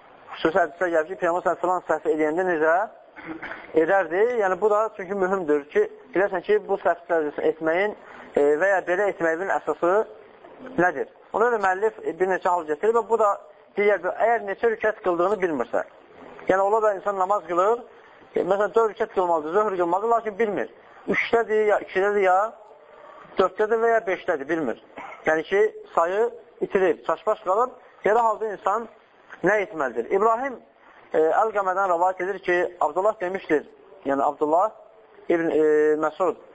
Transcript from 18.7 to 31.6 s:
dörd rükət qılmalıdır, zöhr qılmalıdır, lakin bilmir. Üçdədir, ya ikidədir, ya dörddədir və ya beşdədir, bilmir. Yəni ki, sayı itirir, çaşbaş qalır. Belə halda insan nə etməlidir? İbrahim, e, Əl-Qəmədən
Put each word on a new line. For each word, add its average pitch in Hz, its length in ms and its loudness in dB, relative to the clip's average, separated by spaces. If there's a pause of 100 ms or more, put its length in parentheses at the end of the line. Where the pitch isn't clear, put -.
dörd 220 200 2
rükət 214 200 -6
qılmalıdır, 165 400 0
zöhr 208 220 0
qılmalıdır, 180 320 0
lakin 214 300 -2
bilmir. 196 360 -4 (340)
Üçdədir, 214 580 0
ya 202 180 4
ikidədir, 202 420 0
ya 180 100 4 (1040)
dörddədir 214 440 0
və 233 120 4
ya 226 120 2
beşdədir, 165 420 -4
bilmir. 151 340 -2 (440)
Yəni 160 160 2
ki, 196 200 0 (320)
sayı 190 360 2 (300)
itirir, 185 440 0
çaşbaş 190 420 -2
qalır. 220 240 2 (340)
Belə 208 140 4
halda 220 340 0
insan 202 340 -4 (560)
nə 202 220 4
etməlidir? 127 460 -4
İbrahim, 226 500 0 (540)
e, 170 40 2
Əl-Qəmədən 190 760 0